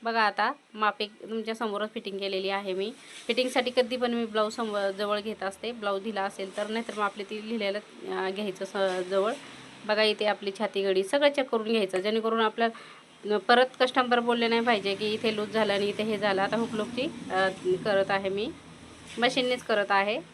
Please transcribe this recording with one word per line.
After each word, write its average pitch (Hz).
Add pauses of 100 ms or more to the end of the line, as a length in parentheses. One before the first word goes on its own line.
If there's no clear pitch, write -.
बघा 226
आता 208 (200)
माप 214
एक 208
तुमच्यासमोरच 214
फिटिंग 202
केलेली 196
आहे 196
मी. 196 (340)
फिटिंगसाठी 247
कधी 247
पण 240
मी 233
ब्लाऊज 214
समोर 202
जवळ 208
घेत 214
असते, 196
ब्लाऊज 202
दिला 202
असेल 196
तर, 208
नाहीतर 226
मग 214
आपली 202
ती 214
लिहिलेलं, 208 (380)
अ, 185
घ्यायचं 196
स-, 185
जवळ. 196 (520)
बघा 214
इथे 214
आपली 202
छाती 196
घडी 190
सगळं 285
चेक 277
करून 220
घ्यायचं, 202
जेणेकरून 220
आपल्या 226 (680)
परत 240 (140)
कस्टमर 247
बोलले 233
नाही 226
पाहिजे 202
की 214
इथे 220
लूज 208
झालं 208
आणि 202
इथे 208
हे 214
झालं. 196
आता 208
हुकलूकची, 233 (200)
अ, 190 (360)
करत 196
आहे 196
मी, 202 (680)
मशीननेच 247
करत 208
आहे. 202 (140)